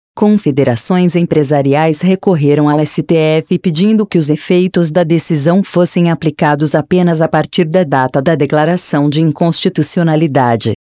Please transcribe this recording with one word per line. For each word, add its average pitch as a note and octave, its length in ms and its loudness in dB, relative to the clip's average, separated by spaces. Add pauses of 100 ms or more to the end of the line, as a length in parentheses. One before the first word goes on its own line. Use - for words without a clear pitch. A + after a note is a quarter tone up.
(140)
confederações F3+ 1040 0
empresariais D3+ 840 0
recorreram D3+ 680 2
ao D3+ 100 2
S D3+ 240 -2
T E3+ 140 -2
F D#3 420 0
pedindo G#3 480 0
que - 120 -2
os C#3+ 100 0
efeitos F3+ 640 0
da F3+ 100 2
decisão E3 600 0
fossem F3 480 0
aplicados D3+ 640 -2
apenas E3+ 480 0
a D#3 60 0
partir D#3+ 360 -2
da F3 180 0
data C3+ 380 0
da D#3+ 140 0
declaração D3+ 720 0
de D3+ 140 0
inconstitucionalidade, D#3 1500 0 (180)